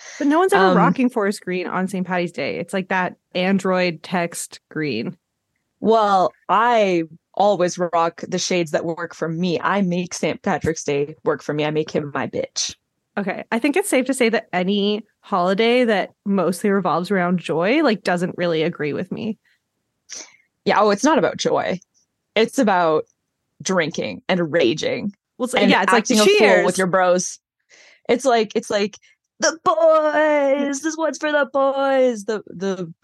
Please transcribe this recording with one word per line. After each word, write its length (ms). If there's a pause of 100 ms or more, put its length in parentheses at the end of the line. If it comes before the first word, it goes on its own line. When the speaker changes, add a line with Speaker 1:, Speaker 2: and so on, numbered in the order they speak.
(180)
Speaker 1:
But 100
no 120
one's 140
ever 120
Speaker 2:
Um, 120
Speaker 1:
rocking 320
forest 320
green 260
on 200
Saint 200
Patty's 240
Day. 260
It's 160
like 160
that 260 (200)
Android 680
text 580 (100)
green. 460 (640)
Speaker 2:
Well, 540 (160)
I 540 (320)
always 420
rock 500
the 120
shades 320
that 140
work 280
for 160
me. 320
I 200
make 320
Saint 280
Patrick's 420
Day 400
work 180
for 120
me. 100
I 80
make 200
him 220
my 140
bitch. 480 (420)
Speaker 1:
Okay. 340
I 80
think 160
it's 140
safe 160
to 80
say 160
that 240
any 520 (140)
holiday 640
that 280 (140)
mostly 440
revolves 420
around 280
joy, 440
like, 200
doesn't 340
really 260
agree 300
with 180
me. 260 (1300)
Speaker 2:
Yeah. 140
Oh, 120
it's 120
not 140
about 200
joy. 420 (560)
It's 220
about 480 (560)
drinking 680
and 220
raging. 640 (240)
Speaker 1:
Well, 100
so, 100
Speaker 2:
and 120
Speaker 1:
yeah, 140
it's 80
like, 100
Speaker 2:
acting 180
a 60
fool 120
Speaker 1:
"Cheers." 280
Speaker 2:
with 120
your 100
bros. 520 (680)
It's 180
like, 300
it's 140
like, 280 (420)
"The 240
boys, 1200
this 160
one's 200
for 140
the 200
boys." 760
The, 220
the 440 (120)